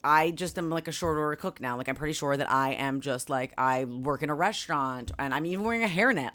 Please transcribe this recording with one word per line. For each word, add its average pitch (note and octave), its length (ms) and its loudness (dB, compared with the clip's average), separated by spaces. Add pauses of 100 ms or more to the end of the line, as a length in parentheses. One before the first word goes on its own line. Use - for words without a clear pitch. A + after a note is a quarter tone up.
I D#3+ 280 6
just E3 280 -6
am, E3 100 -2
like, E3 180 -2
a E3 40 -6
short D#3+ 260 0
order D3+ 200 0
cook F#3 240 -8
now. B2 160 -2
Like, B2+ 100 -6
I'm C3+ 80 -2
pretty D3+ 180 -4
sure C#3+ 240 0
that - 140 -2
I C3+ 220 4
am C#3 280 -2
just, C3 280 -4
like, C3 280 -2
I C3 280 2
work C3 360 -2
in D3+ 80 0
a D3+ 60 -2
restaurant C#3+ 840 -2
and C3+ 160 -2
I'm D3+ 140 0
even F#3 180 -2
wearing A#3 180 0
a A3 40 2
hairnet. F#3 480 2